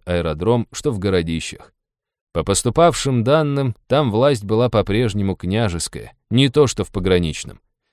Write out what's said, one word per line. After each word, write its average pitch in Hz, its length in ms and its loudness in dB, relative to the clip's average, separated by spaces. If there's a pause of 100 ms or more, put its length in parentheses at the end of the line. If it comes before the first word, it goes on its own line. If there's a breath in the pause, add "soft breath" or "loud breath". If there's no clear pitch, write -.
аэродром, 87 640 0
что - 200 -6
в 104 80 -4
городищах. 85 760 -4 (580)
По 80 120 -2
поступавшим 127 800 2
данным, 139 520 0 (120)
там 139 240 2
власть 117 340 2
была 110 240 2
по-прежнему 104 640 0
княжеская, 90 800 -4 (160)
не 131 200 4
то 143 180 4
что - 160 -4
в - 80 -12
пограничном. 87 680 -2 (340)